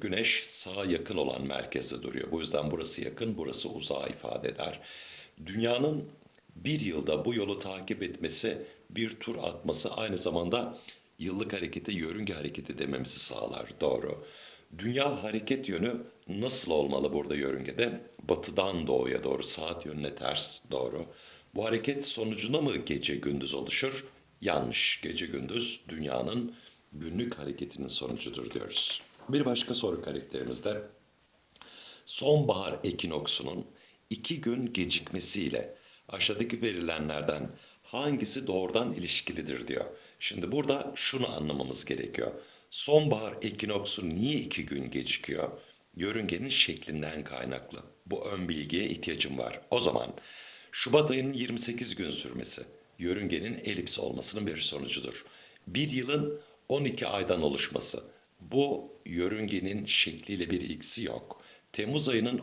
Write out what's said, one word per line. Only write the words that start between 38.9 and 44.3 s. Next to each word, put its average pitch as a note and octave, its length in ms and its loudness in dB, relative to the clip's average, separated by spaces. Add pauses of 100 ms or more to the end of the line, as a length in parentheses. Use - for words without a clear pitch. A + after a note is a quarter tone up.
ilişkilidir C#2 760 -2
diyor. B1+ 180 -2 (340)
Şimdi - 320 -4
burada C#3 440 0
şunu B2+ 400 0
anlamamız C#2+ 500 0
gerekiyor. A#1+ 460 -2 (380)
Sonbahar B2+ 720 4
ekinoksu G2+ 680 0
niye G#2+ 300 2